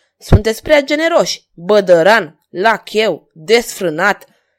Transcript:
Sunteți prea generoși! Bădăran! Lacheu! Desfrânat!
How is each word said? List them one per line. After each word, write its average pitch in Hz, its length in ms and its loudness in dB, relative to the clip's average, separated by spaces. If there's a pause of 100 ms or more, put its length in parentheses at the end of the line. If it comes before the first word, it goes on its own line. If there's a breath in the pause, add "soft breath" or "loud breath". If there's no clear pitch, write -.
(180)
Sunteți 220 440 0
prea 302 200 2
generoși! 302 720 -2
Bădăran! 180 960 2
Lacheu! 208 840 -4
Desfrânat! 185 960 -4 (300)